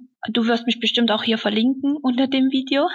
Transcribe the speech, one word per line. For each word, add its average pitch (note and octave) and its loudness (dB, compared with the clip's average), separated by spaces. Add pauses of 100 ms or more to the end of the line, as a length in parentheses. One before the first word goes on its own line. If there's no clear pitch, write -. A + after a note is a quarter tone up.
(300)
du A3+ 0
wirst A#3 0
mich A#3 -2
bestimmt A3+ 0
auch G#3+ 0
hier A3+ 0
verlinken C4 0
unter C4 2
dem C4 2
Video, C4+ 0